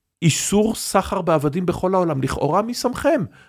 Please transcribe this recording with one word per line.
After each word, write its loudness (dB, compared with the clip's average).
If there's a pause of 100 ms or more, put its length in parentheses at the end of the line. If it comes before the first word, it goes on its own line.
(220)
איסור 2
סחר -2
בעבדים 0
בכל 0
העולם. 2
לכאורה, 0
מי -6
שמכם? 0 (260)